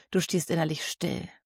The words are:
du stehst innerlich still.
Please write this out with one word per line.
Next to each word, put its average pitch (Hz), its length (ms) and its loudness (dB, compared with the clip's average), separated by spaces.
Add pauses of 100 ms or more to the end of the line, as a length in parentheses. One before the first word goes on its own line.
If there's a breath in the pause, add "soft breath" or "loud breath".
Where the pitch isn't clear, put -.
(120)
du 190 80 4
stehst - 320 0
innerlich 156 340 0
still. - 420 -4 (180)